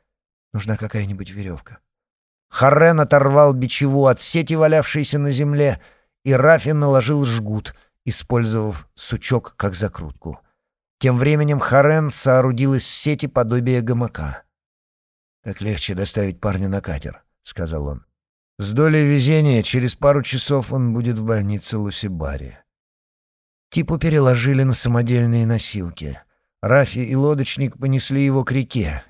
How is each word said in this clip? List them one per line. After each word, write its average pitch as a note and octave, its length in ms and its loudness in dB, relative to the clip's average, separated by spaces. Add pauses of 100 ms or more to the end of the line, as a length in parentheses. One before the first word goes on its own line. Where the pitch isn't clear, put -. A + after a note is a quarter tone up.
(520)
"Нужна G#2+ 240 -4
какая-нибудь G2+ 540 -8
верёвка". F#2+ 480 -14 (720)
Харен D#3 500 6
оторвал C#3+ 540 6
бичеву C3+ 540 0
от B2 140 4
сети, D#3+ 340 -2
валявшейся D#3 680 2
на C#3+ 100 0
земле, C#3+ 500 0 (440)
и C3+ 80 0
Рафи C#3+ 380 4
наложил C#3+ 540 2
жгут, G#2+ 500 -4 (300)
использовав A2 920 -2
сучок - 640 -4
как G2+ 180 -4
закрутку. D#2+ 680 -8 (580)
Тем B2+ 200 2
временем D3 420 2
Харен D3 500 2
соорудил C3 640 2
из B2+ 100 0
сети D3+ 420 -2
подобие B2 540 0
гамака. A2+ 640 -6 (1000)
"Так F#2+ 160 -12
легче G2+ 340 -6
доставить G2 460 -4
парня F#2+ 280 -2
на G2 120 -4
катер", — - 440 -10 (180)
сказал D#2+ 440 -6
он. C#2 180 -10 (540)
"С G2+ 140 -6
долей D#3 320 4
везения C#3+ 580 4
через B2 320 -2
пару C#3+ 280 2
часов C3 500 -2
он B2 200 0
будет A#2 240 -2
в A2 80 -6
больнице G#2 540 -2
Лусибари". D#2 800 -6 (1120)
Типу E3 280 -2
переложили C3+ 680 2
на B2+ 100 2
самодельные A#2+ 720 0
носилки. F2+ 760 -4 (400)
Рафи B2+ 400 0
и B2 160 -4
лодочник C3+ 600 -2
понесли C3+ 480 -2
его C3+ 200 0
к - 80 -6
реке. G2 580 -4